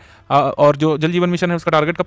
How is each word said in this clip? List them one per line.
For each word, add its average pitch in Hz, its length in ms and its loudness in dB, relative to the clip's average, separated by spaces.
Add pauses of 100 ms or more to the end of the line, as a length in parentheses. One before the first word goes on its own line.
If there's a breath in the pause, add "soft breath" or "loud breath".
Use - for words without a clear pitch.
(300 soft breath)
आ, 139 100 2
और 143 360 2
जो 156 220 0
जल 160 140 -2
जीवन 175 180 0
मिशन 175 200 -2
है 175 60 -2
उसका 165 140 -6
टारगेट 160 260 0
कब 175 100 -4